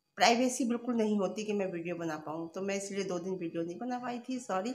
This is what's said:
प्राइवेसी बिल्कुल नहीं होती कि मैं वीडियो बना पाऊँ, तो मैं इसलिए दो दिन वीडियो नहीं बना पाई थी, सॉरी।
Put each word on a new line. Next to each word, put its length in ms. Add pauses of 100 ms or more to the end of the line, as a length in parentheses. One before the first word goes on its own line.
(160)
प्राइवेसी 500
बिल्कुल 300
नहीं 240
होती 260
कि 80
मैं 120
वीडियो 300
बना 220
पाऊँ, 380
तो 60
मैं 140
इसलिए 280
दो 160
दिन 160
वीडियो 280
नहीं 140
बना 220
पाई 200
थी, 200
सॉरी। 360